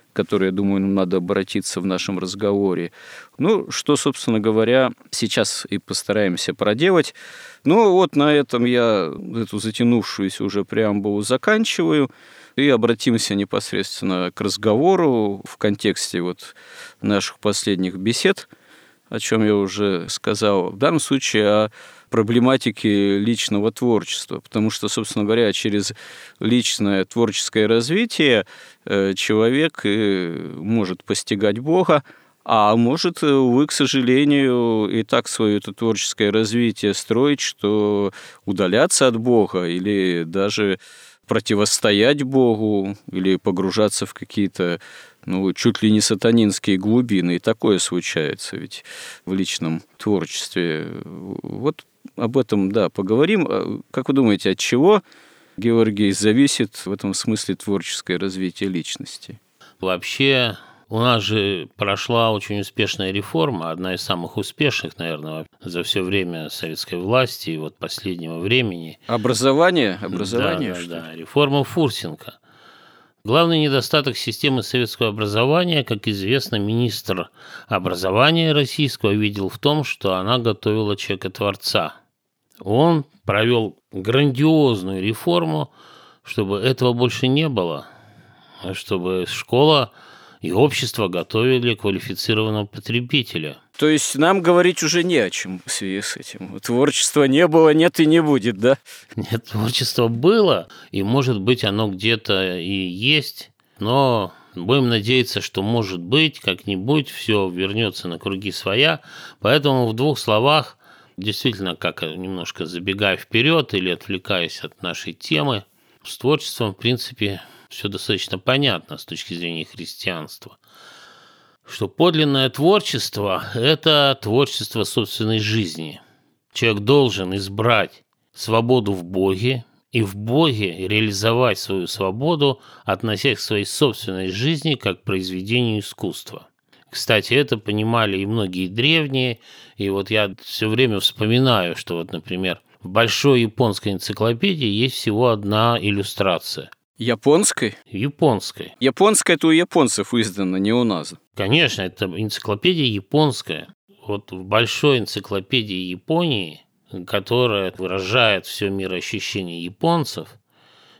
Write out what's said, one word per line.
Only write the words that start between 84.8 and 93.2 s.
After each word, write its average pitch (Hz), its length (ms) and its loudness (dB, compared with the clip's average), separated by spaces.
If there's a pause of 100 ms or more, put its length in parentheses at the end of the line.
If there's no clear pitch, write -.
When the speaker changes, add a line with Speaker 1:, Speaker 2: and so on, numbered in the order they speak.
Speaker 2:
реформу, 156 720 -2 (520)
чтобы 101 340 -4
этого 127 340 0
больше 120 380 0
не 147 180 2
было, 87 380 -4 (880)
чтобы 92 520 -2
школа 139 680 2 (480)
и 82 100 -4
общество 117 560 0
готовили 117 680 0
квалифицированного 107 880 -2
потребителя. 117 960 -4 (180)